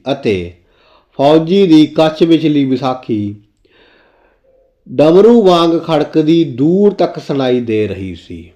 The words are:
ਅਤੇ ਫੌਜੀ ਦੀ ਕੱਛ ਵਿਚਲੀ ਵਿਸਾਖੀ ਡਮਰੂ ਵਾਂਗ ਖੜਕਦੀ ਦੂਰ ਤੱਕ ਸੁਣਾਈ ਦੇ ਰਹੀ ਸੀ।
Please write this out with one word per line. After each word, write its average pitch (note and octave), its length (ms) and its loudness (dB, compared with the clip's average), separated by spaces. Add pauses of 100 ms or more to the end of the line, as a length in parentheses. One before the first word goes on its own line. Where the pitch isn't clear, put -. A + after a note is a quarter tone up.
(120)
ਅਤੇ F#2+ 400 -4 (640)
ਫੌਜੀ D#3+ 480 2
ਦੀ D#3 200 6
ਕੱਛ D#3 360 -2
ਵਿਚਲੀ D3+ 420 0
ਵਿਸਾਖੀ B2 720 -6 (1500)
ਡਮਰੂ F3+ 540 4
ਵਾਂਗ E3+ 280 2 (160)
ਖੜਕਦੀ D#3+ 580 0
ਦੂਰ E3 480 0
ਤੱਕ F#3 260 -4
ਸੁਣਾਈ C3 420 -4
ਦੇ G#2+ 280 -2
ਰਹੀ F#2+ 260 -10
ਸੀ। E2 420 -18